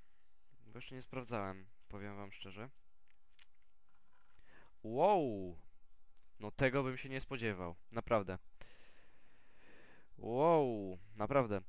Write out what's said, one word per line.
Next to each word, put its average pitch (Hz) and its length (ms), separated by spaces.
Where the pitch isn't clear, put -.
Bo 110 120
jeszcze 127 160
nie 127 80
sprawdzałem, 101 640
powiem 101 280
wam 98 160
szczerze. 104 380
Wow! 117 760
No 104 100
tego 135 320
bym 127 140
się 135 120
nie 131 120
spodziewał, 101 560
naprawdę. 104 480
Wow, 117 800
naprawdę. 107 520